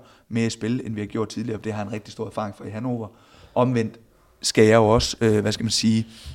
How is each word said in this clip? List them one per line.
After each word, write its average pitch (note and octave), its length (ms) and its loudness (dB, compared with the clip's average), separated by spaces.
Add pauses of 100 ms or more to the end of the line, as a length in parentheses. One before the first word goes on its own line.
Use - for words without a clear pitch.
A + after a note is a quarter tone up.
(300)
mere A2+ 160 0
i A2+ 40 0
spil, A#2 360 -4
end A2+ 100 -8
vi G#2 60 -6
har G2+ 60 -6
gjort G#2+ 220 -4
tidligere? A2 340 -8
Det A2 100 -6
har G#2+ 100 -6
han G#2 100 -8
rigtig - 180 -10
stor A2 160 -10
erfaring G#2 300 -8
for - 80 -20
i - 40 -10
Hannover. A2+ 380 -6 (480)
Omvendt A#2+ 440 0 (420)
skal - 240 4
jeg A2 100 8
jo A2+ 140 8
også, A#2+ 320 2
øh, G#2+ 200 4
hvad G#2+ 100 0
skal G#2+ 120 -6
man G#2+ 80 -2
sige, A2+ 360 0 (280)